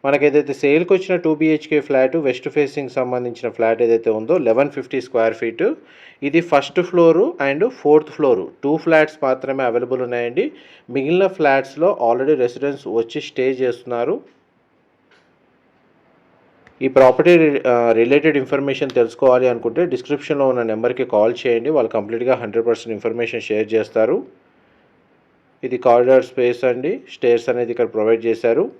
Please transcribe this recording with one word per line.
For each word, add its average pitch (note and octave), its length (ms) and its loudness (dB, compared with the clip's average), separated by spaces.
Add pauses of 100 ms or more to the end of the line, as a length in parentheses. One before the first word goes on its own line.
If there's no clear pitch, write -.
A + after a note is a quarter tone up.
మనకు C#3+ 200 0
ఏదైతే C#3+ 300 2
సేల్‌కి E3 380 0
వచ్చిన F#3 240 0
టూ E3+ 180 -2
బీహెచ్కే D#3 460 0
ఫ్లాట్, C3 380 0
వెస్ట్ C3+ 300 -4
ఫేసింగ్ C#3 440 -4
సంబంధించిన B2 580 -6
ఫ్లాట్ A2+ 320 0
ఏదైతే A#2 300 2
ఉందో A2+ 240 -2
ఎలెవెన్ C3+ 340 0
ఫిఫ్టీ C3+ 300 -8
స్క్వేర్ A2+ 360 -2
ఫీట్, A2+ 280 -6 (580)
ఇది C#3+ 200 0
ఫస్ట్ D3+ 400 0
ఫ్లోర్ E3+ 380 4 (200)
and C#3 220 -2 (100)
ఫోర్త్ D3+ 400 2
ఫ్లోర్, B2+ 300 0 (160)
టూ C#3+ 180 -2
ఫ్లాట్స్ D#3 440 0
మాత్రమే C3 440 -4
అవైలబుల్ B2 380 -2
ఉన్నాయండి. A#2+ 420 -4 (440)
మిగిలిన D3+ 400 0
ఫ్లాట్స్‌లో D3+ 640 0 (100)
already B2+ 360 2
రెసిడెంట్స్ C3 560 -4
వచ్చి A#2 280 -4
స్టే C3 340 -4
చేస్తున్నారు. B2 640 -4 (2750)
ఈ C3 80 -2
ప్రాపర్టీ C3 480 6
రి-, D3+ 280 4
ఆ, B2 100 2 (180)
రిలేటెడ్ C#3+ 440 2
ఇన్ఫర్మేషన్ C#3 560 -4
తెలుసుకోవాలి B2+ 560 2
అనుకుంటే A#2 380 -2
డిస్క్రిప్షన్లో C#3 640 -4
ఉన్న B2 140 0
నెంబర్కి A2+ 440 -2
కాల్ A2+ 280 2
చేయండి. A#2+ 360 -2
వాళ్ళు B2+ 200 0
కంప్లీట్గా A#2 460 -2
హండ్రెడ్ A2+ 300 -4
పర్సెంట్ A2+ 280 -4
ఇన్ఫర్మేషన్ A2+ 520 -6
షేర్ G#2+ 220 -2
చేస్తారు. A2 480 0 (1500)
ఇది B2+ 160 -6
కారిడార్ B2+ 480 4
స్పేస్ B2 380 -2
అండి. B2+ 280 -2 (160)
స్టేర్స్ A#2+ 400 0
అనేది A#2+ 240 -2
ఇక్కడ A#2 200 -2
ప్రొవైడ్ A2 320 0
చేశారు. A#2 400 0 (160)